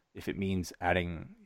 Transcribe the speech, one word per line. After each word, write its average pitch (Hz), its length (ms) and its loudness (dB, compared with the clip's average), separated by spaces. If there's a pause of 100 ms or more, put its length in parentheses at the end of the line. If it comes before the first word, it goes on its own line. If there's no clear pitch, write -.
(140)
if 95 140 -8
it 90 100 -2
means 95 440 0
adding 87 480 2 (160)